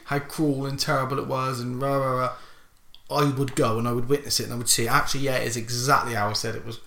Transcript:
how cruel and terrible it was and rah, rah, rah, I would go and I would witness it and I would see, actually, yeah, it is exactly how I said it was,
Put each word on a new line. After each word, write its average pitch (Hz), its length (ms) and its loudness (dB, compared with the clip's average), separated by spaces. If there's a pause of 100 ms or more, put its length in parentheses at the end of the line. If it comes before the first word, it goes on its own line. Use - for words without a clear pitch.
how 143 120 -2
cruel 143 480 0
and 135 120 -4
terrible 135 400 0
it 127 80 -4
was 131 340 -2
and 123 200 -4
rah, 139 160 2
rah, 131 220 0
rah, 127 140 0 (800)
I 143 200 2
would 131 260 -2
go 113 220 2
and 117 100 0
I 120 40 2
would 120 160 2
witness 139 300 2
it 113 60 -2
and 110 80 -6
I 117 40 -4
would 120 120 -2
see, - 180 4
actually, 139 380 2
yeah, 131 120 2
it 120 120 0
is 117 80 -2
exactly 120 580 0
how 104 140 0
I 107 60 -2
said 110 200 -4
it - 100 -8
was, 117 220 -10